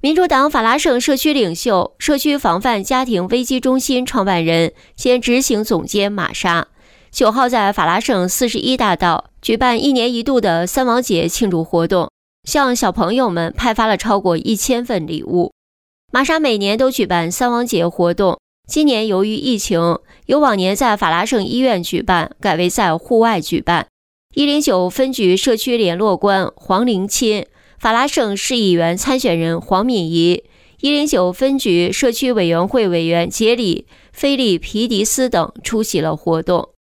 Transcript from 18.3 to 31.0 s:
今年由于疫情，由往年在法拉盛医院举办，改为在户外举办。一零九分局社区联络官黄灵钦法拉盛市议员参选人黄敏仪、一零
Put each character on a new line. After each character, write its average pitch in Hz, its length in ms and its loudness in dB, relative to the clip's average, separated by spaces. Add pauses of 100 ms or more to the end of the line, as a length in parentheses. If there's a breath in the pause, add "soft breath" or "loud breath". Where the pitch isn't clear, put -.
今 302 160 2
年 226 200 2
由 196 200 0
于 214 100 -2
疫 233 220 -2
情， 170 420 0 (280 soft breath)
由 277 120 2
往 262 160 4
年 185 180 0
在 220 220 2
法 196 140 0
拉 175 160 0
盛 220 180 0
医 226 140 -4
院 240 260 2
举 - 180 -4
办， 175 380 0
改 190 160 0
为 175 140 0
在 175 280 0
户 226 220 0
外 226 220 2
举 160 180 -2
办。 - 280 -2 (480)
一 285 100 2
零 294 160 2
九 180 280 2
分 262 220 0
局 185 240 2
社 220 220 0
区 240 180 -2
联 180 220 0
络 202 180 2
官 190 400 0
黄 202 300 0
灵 202 200 0
钦 214 400 -2 (340 soft breath)
法 226 140 0
拉 247 120 2
盛 226 300 -2
市 247 220 -4
议 202 140 2
员 170 260 2
参 262 200 -2
选 202 220 0
人 165 220 -2
黄 196 240 -2
敏 175 240 -2
仪、 170 340 0 (380 soft breath)
一 277 100 0
零 294 160 0